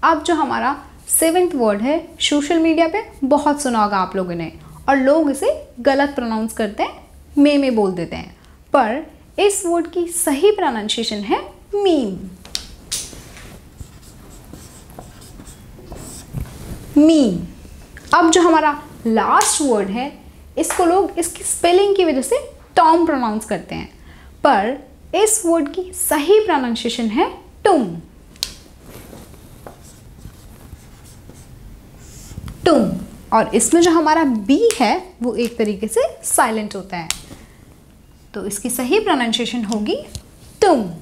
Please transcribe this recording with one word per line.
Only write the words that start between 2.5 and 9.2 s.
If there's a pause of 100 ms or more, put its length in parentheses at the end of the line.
मीडिया
पे (220)
बहुत
सुना
होगा
आप
लोगों
ने (380)
और
लोग
इसे (280)
गलत
प्रोनाउंस
करते
हैं, (300)
मे
में
बोल
देते
हैं, (380)
पर (340)